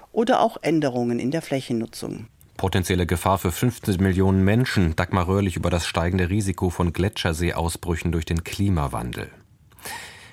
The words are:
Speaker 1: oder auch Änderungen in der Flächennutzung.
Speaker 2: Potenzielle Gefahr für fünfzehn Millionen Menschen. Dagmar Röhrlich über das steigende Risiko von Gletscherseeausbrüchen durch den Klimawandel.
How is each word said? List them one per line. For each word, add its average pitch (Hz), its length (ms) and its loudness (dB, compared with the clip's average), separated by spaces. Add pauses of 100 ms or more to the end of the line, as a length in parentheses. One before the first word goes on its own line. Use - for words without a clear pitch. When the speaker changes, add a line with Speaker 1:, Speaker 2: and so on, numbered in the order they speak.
(120)
Speaker 1:
oder 226 280 2
auch 226 200 0
Änderungen 123 580 0
in 123 120 -2
der 160 120 -2
Flächennutzung. - 880 -6 (300)
Speaker 2:
Potenzielle 90 480 2
Gefahr 92 320 2
für 90 140 0
fünfzehn 110 500 0
Millionen 95 420 4
Menschen. 101 500 2
Dagmar 90 320 0
Röhrlich 95 300 0
über 82 140 -2
das 85 160 0
steigende 90 420 0
Risiko 98 420 0
von 85 220 0
Gletscherseeausbrüchen 85 1200 -2
durch 82 140 -2
den 85 180 -2
Klimawandel. 64 840 -2 (1040)